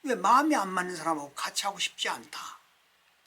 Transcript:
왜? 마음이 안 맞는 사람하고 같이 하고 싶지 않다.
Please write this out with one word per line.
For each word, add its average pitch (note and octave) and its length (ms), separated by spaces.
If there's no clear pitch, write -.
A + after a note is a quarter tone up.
왜? B3+ 120
마음이 C4 400
안 G3 140
맞는 F3+ 260
사람하고 D#3 380
같이 - 320
하고 F#3+ 140
싶지 - 300
않다. - 500